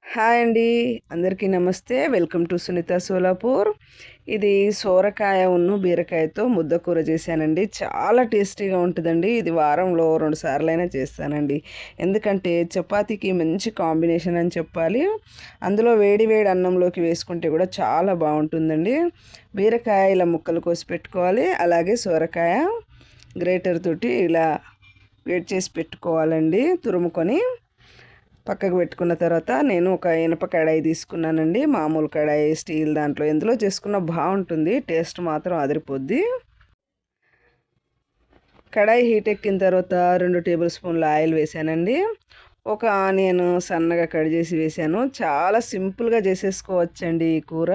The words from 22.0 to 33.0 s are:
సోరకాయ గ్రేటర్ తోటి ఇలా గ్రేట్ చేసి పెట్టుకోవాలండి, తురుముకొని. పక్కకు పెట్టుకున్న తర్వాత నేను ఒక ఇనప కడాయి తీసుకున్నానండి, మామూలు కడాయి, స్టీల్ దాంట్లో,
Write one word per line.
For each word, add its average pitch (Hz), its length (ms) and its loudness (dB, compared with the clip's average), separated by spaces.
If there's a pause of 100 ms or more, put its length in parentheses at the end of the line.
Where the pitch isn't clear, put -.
సోరకాయ 170 500 0 (880)
గ్రేటర్ 180 460 0
తోటి 208 240 -2 (160)
ఇలా 165 180 2 (800)
గ్రేట్ 175 260 -4
చేసి 185 180 -4 (100)
పెట్టుకోవాలండి, 160 840 0 (220)
తురుముకొని. 180 540 0 (1120)
పక్కకు 196 300 -2
పెట్టుకున్న 170 420 -2
తర్వాత 165 300 0 (180)
నేను 175 180 2 (100)
ఒక - 100 -4 (160)
ఇనప 160 280 -2
కడాయి 160 360 2
తీసుకున్నానండి, 160 760 -2 (140)
మామూలు 156 400 0
కడాయి, 151 340 2 (100)
స్టీల్ 156 380 -2
దాంట్లో, 147 340 -2